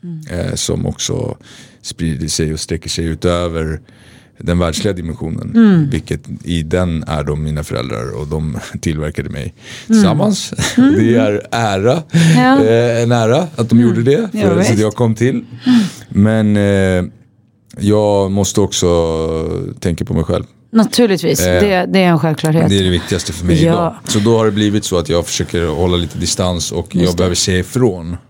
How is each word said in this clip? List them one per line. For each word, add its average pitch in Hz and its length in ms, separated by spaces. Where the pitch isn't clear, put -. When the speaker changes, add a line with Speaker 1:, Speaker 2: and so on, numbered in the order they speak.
Speaker 1:
Mm. 156 420
Speaker 2:
eh, - 80
som 87 320
också - 500
sprider 80 460
sig 78 240
och 78 80
sträcker - 280
sig - 160
utöver 82 760
den 87 200
världsliga 90 360
dimensionen. 80 600
Speaker 1:
Mm. 190 360
Speaker 2:
Vilket - 300
i 85 180
den 82 440
är 73 180
de 73 180
mina 76 220
föräldrar 60 560
och 73 60
de 76 320
<laughs> - 120
tillverkade 76 500
mig 71 120
Speaker 1:
Mm. - 120
Speaker 2:
tillsammans. 202 680
<laughs> - 140
Speaker 1:
Mm. 269 160
Speaker 2:
Det 113 220
är 104 340
ära. 117 520
Speaker 1:
Ja. 262 280
Speaker 2:
Eh, 117 380
en 120 100
ära 120 300
att 117 120
de 117 100
Speaker 1:
Mm. 120 100
Speaker 2:
gjorde 117 140
det, 151 300
Speaker 1:
Ja, 214 160
Speaker 2:
för, 170 60
så 170 60
att 190 100
Speaker 1:
visst. 107 120
Speaker 2:
jag 107 120
kom 117 200
till. 120 300
Men, 107 480
eh, 98 480
jag 104 520
måste 98 300
också - 260
tänka 82 240
på - 100
mig 90 100
själv. - 200
Speaker 1:
Naturligtvis, 220 680
Speaker 2:
Eh, 180 220
Speaker 1:
det, 185 300
det 190 60
är 180 100
en 170 100
självklarhet. 156 500
Speaker 2:
det 98 100
är 95 60
det 92 60
viktigaste 87 420
för 85 140
mig 151 180
Speaker 1:
Ja. 170 80
Speaker 2:
idag. 165 220
Så 107 100
då 113 200
har 110 80
det 107 60
blivit 104 320
så 90 140
att 82 100
jag 85 180
försöker 85 400
hålla 87 300
lite 85 220
distans 90 540
och 85 240
Speaker 1:
Just 87 100
Speaker 2:
jag 90 80
Speaker 1:
det. - 20
Speaker 2:
behöver 90 200
se 92 220
ifrån 87 580